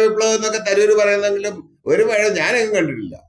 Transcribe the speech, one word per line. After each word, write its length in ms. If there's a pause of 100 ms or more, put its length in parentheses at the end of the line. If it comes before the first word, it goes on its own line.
വിപ്ലവം 320
എന്നൊക്കെ 320
തരൂര് 320
പറയുന്നെങ്കിലും 540 (360)
ഒരു 180
പഴം 320
ഞാനെങ്ങും 360
കണ്ടിട്ടില്ല. 400 (120)